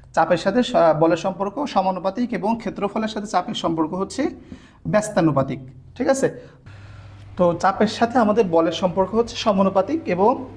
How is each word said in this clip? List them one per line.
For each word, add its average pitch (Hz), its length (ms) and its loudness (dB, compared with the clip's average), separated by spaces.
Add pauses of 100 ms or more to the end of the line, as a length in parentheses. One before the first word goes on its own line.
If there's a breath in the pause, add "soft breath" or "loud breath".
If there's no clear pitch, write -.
(120 loud breath)
চাপের 165 240 2
সাথে 202 260 0
স-, 240 120 -2 (260)
বলের 165 160 4
সম্পর্ক 196 500 -4
সমানুপাতিক 190 680 -2
এবং 208 260 -2
ক্ষেত্রফলের 202 500 -4
সাথে 208 180 -8
চাপের 196 280 -2
সম্পর্ক 165 400 -2
হচ্ছে 196 360 -4 (560 loud breath)
ব্যস্তানুপাতিক। 156 720 0 (360)
ঠিক - 140 -4
আছে? 269 320 0 (960 loud breath)
তো 175 180 4
চাপের 190 320 0
সাথে 233 320 0
আমাদের 214 260 4
বলের 165 280 2
সম্পর্ক 185 420 0
হচ্ছে 233 220 0
সমানুপাতিক 196 720 0
এবং 208 380 2 (100)